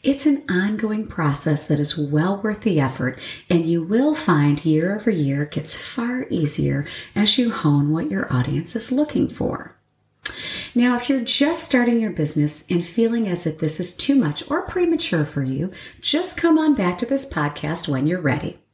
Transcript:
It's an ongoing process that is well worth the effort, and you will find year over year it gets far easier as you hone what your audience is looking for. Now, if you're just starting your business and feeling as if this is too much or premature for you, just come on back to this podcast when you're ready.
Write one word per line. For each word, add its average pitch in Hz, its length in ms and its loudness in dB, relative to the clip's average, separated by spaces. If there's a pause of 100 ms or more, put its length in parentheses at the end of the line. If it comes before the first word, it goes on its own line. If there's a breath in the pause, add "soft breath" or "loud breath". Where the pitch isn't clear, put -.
It's 269 220 2
an 285 240 2
ongoing 214 580 0
process 147 640 0
that 147 100 2
is 147 200 0
well 151 420 0
worth 214 220 -4
the 170 180 2
effort, 127 380 -2 (320 loud breath)
and 165 160 4
you 170 160 0
will 247 320 2
find 147 500 2
year 165 320 2
over 220 140 0
year 143 320 0
it 147 80 -4
gets - 260 -2
far 247 540 -6
easier 143 560 0 (280 loud breath)
as 208 220 2
you 240 140 2
hone 143 400 2
what 165 200 -2
your 190 220 -4
audience 135 420 0
is - 160 0
looking 294 380 0
for. - 460 -6 (1000 loud breath)
Now, 247 220 2
if 240 120 -4
you're 269 120 2
just 285 420 2
starting 240 380 2
your 214 100 -2
business 151 580 0
and 175 160 0
feeling 226 440 0
as 175 180 -2
if 156 120 -4
this 156 200 -2
is - 180 -2
too 277 200 2
much 160 340 0
or 339 160 -2
premature 320 580 0
for 143 180 -4
you, 135 280 -4 (300 loud breath)
just - 360 0
come 320 220 4
on 311 160 4
back 180 240 0
to 233 80 -4
this 277 200 -2
podcast 151 640 -4
when 135 180 0
you're 180 140 0
ready. 139 380 -2 (160)